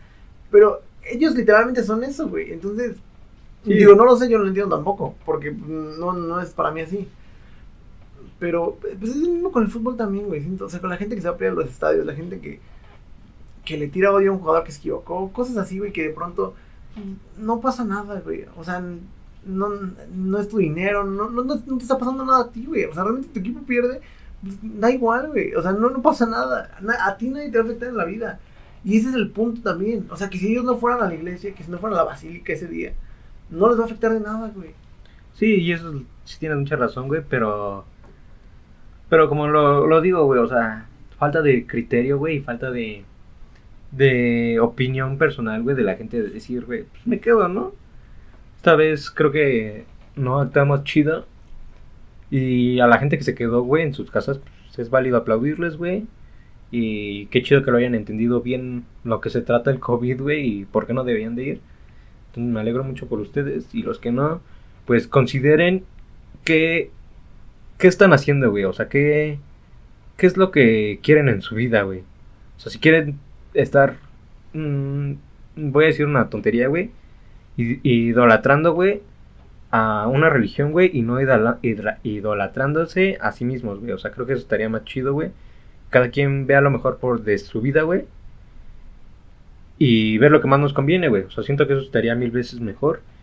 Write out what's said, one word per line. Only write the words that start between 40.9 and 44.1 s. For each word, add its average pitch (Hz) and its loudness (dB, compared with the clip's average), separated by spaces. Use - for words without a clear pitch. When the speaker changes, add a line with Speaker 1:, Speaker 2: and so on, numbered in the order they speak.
Speaker 2:
falta 147 0
de 131 4
criterio, 123 -2
güey, 151 -2
y 135 -4
falta 127 -8
de, 110 -10
de 120 2